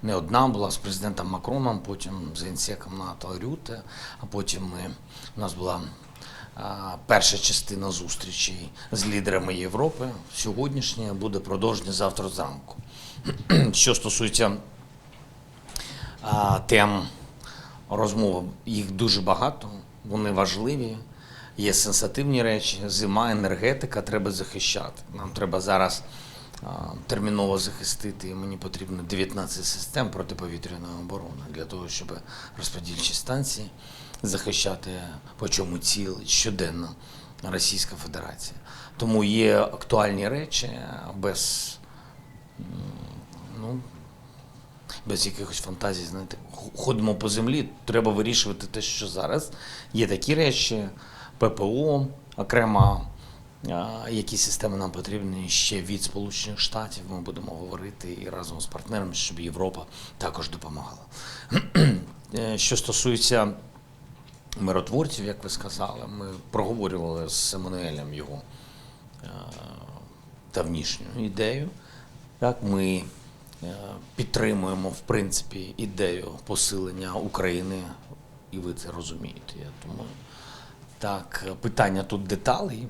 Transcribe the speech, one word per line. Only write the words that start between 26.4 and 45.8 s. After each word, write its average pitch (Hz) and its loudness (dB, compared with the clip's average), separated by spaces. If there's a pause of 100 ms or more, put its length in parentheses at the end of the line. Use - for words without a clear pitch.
а, - -8 (380)
терміново 101 4
захистити, 92 -4
мені 95 -6
потрібно 92 -6
дев'ятнадцять 92 -2
систем - 0
протиповітряної 87 -6
оборони 87 -8
для 78 -6
того, 90 -8
щоб - -6 (460)
розподільчі - -2
станції 127 -2 (520)
захищати, 101 0 (480)
по 104 -2
чому 90 2
цілить 95 0
щоденно 87 2 (540)
Російська 92 2
Федерація. - -8 (400)
Тому 110 6
є 107 8
актуальні 101 4
речі, 143 -2 (460)
без, - 0 (840)
м, - -8 (960)
ну, 120 -6 (1300)
без 98 0
якихось 92 -4
фантазій, 92 -2